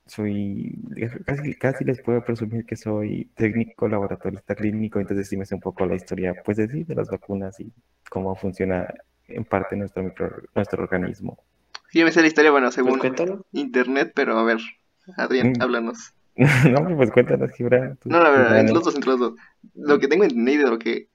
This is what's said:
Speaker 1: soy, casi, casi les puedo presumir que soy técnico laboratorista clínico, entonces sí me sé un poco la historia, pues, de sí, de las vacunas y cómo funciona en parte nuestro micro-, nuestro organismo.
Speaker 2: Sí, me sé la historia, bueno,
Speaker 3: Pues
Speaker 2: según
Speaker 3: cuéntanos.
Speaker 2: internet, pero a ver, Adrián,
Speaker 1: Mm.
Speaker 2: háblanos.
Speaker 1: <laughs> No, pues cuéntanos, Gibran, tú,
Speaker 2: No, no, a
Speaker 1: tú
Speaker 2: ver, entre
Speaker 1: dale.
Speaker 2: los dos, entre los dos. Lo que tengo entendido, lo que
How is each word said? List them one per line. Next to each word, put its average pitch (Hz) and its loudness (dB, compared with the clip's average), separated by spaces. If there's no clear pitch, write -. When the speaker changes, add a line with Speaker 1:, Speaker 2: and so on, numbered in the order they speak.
Speaker 1:
soy, 101 -6
casi, 143 -6
casi 135 -4
les 135 -2
puedo 120 -2
presumir 113 -6
que 117 -10
soy 107 -6
técnico 113 -2
laboratorista 98 -4
clínico, 107 -4
entonces 98 -4
sí 98 -6
me 95 -6
sé - -8
un 90 -6
poco 95 -4
la 90 -2
historia, 92 -4
pues, 104 -2
de 110 0
sí, 151 -8
de 160 -8
las 107 -4
vacunas 98 -8
y 113 -18
cómo 95 -6
funciona 92 -4
en - -10
parte 95 -2
nuestro 98 -6
micro-, 92 -8
nuestro 95 -2
organismo. 92 -4
Speaker 2:
Sí, 165 4
me 160 4
sé 170 4
la 156 6
historia, 151 6
bueno, 127 4
Speaker 3:
Pues 131 2
Speaker 2:
según - -
Speaker 3:
cuéntanos. 160 -2
Speaker 2:
internet, 131 -2
pero 123 0
a 113 2
ver, 113 2
Adrián, 123 2
Speaker 1:
Mm. 120 -2
Speaker 2:
háblanos. 120 -4
Speaker 1:
<laughs> 131 4
No, 156 0
pues 127 4
cuéntanos, 131 2
Gibran, 127 -2
tú, - -10
Speaker 2:
No, 170 4
no, 170 8
a 147 8
Speaker 1:
tú 131 6
Speaker 2:
ver, 110 6
entre 110 6
Speaker 1:
dale. - -
Speaker 2:
los 113 2
dos, 143 0
entre 131 -2
los 127 2
dos. 117 0
Lo 143 2
que 135 2
tengo 180 4
entendido, 131 2
lo 113 0
que - -6